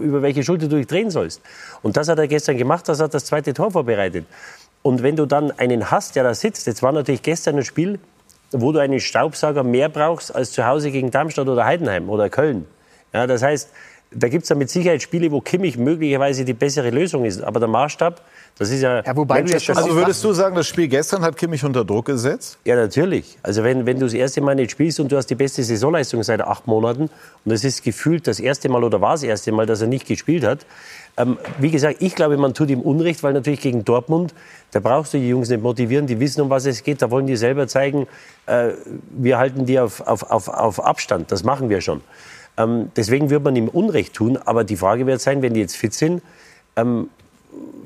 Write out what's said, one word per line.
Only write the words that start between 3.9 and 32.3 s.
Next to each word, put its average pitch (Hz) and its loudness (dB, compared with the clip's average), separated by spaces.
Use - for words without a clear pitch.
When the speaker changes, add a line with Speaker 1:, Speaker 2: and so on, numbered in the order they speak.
Speaker 1:
Und 127 0
wenn 143 0
du 156 2
dann 143 0
einen 123 0
hast, - -2
der 131 4
da 120 2
sitzt, - -4
jetzt 120 -4
war 131 4
natürlich 143 -2
gestern 156 -2
ein 135 0
Spiel, 185 -4
wo 135 0
du 156 2
einen 139 2
Staubsauger 147 0
mehr 127 2
brauchst 151 -2
als 123 -2
zu 120 0
Hause 147 0
gegen 131 -2
Darmstadt 143 0
oder 120 2
Heidenheim 110 0
oder 104 2
Köln. 131 0
Ja, 120 0
das 123 0
heißt, 143 0
da 120 0
gibt's 165 -2
dann 151 2
mit 131 -2
Sicherheit 175 0
Spiele, 170 -2
wo 143 -2
Kimmich 175 -2
möglicherweise 139 0
die 127 0
bessere 139 0
Lösung 143 0
ist. 95 -4
Aber 107 -2
der 117 2
Maßstab, 147 0
das 104 -2
ist 135 -2
ja 123 2
Speaker 2:
Ja, 127 -2
wobei 147 2
du - 4
Speaker 1:
Manchester 165 4
Speaker 2:
jetzt 151 -2
schon 143 2
Speaker 3:
Also 165 2
würdest 180 2
Speaker 1:
City. 214 0
Speaker 3:
du 208 4
sagen, 185 2
das 160 0
Spiel 170 0
gestern 143 0
hat 165 0
Kimmich 160 -4
unter 127 2
Druck 104 0
gesetzt? 139 -2
Speaker 1:
Ja, 117 4
natürlich. 131 0
Also 107 0
wenn, 127 2
wenn 127 0
du 135 0
das 113 -2
erste 131 0
Mal 139 2
nicht 127 0
spielst 160 0
und 139 0
du 143 2
hast 131 -2
die 127 -2
beste 135 0
Saisonleistung 120 0
seit 107 0
acht - -4
Monaten 117 0
und 107 0
es 110 0
ist - -2
gefühlt 151 0
das 110 0
erste 135 -2
Mal 123 2
oder 107 2
war 113 4
das 151 -4
erste 110 -2
Mal, 110 2
dass 110 0
er 110 0
nicht 127 -4
gespielt 147 0
hat. 127 -2
Ähm, 123 0
wie 147 2
gesagt, 147 2
ich 180 -2
glaube, 151 2